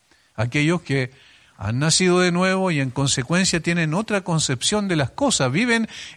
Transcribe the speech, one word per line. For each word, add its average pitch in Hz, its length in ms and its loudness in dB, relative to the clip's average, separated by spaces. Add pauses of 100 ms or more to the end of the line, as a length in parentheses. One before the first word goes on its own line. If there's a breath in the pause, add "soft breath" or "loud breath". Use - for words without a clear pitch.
(360 soft breath)
Aquellos 147 460 0
que 135 280 -2 (480 soft breath)
han 107 200 -4
nacido 175 420 4
de 180 120 2
nuevo 190 380 0
y 151 100 0
en 135 100 -2
consecuencia 147 680 0
tienen 165 340 -2
otra 208 260 -2
concepción 185 680 -2
de 180 80 0
las 139 120 0
cosas, 175 420 0
viven 226 380 0 (280 loud breath)